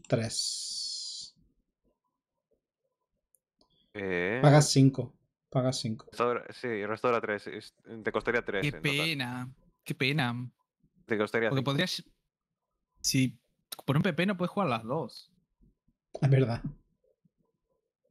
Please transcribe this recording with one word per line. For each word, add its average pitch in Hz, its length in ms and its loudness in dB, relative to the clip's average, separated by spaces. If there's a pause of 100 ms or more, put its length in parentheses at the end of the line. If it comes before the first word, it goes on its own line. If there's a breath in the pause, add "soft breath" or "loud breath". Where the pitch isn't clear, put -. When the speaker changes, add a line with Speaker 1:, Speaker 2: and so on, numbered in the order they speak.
Speaker 1:
Tres. - 1300 -4 (2500)
Speaker 2:
Eh, 95 480 0
Speaker 1:
Pagas 147 280 8
cinco. 135 440 4 (360)
Pagas 131 300 0
cinco. 110 320 -6
Speaker 2:
restaura, 120 400 0
sí, 110 340 -4
restaura 113 360 0
tres. 104 260 -2
Es, - 280 -12 (280)
te 110 80 -2
costaría 117 320 0
tres 101 180 -2
Speaker 3:
Qué - 60 -2
Speaker 2:
en 92 140 -6
total. 147 140 0
Speaker 3:
pena, 131 540 -4 (340)
qué - 120 -6
pena. 123 540 0 (560)
Speaker 2:
Te 110 120 0
costaría 110 320 2
Speaker 3:
Porque 135 100 0
Speaker 2:
cinco. 131 120 -2
Speaker 3:
podrías, 180 320 -2 (1000)
si 131 360 2 (480)
por 139 120 2
un 160 60 4
P 190 100 2
P 170 140 0
no 202 100 0
puedes 175 140 -2
jugar 190 180 0
las 113 140 0
dos. 127 480 -6 (880)
Speaker 1:
Es 139 80 4
verdad. 131 320 4 (1500)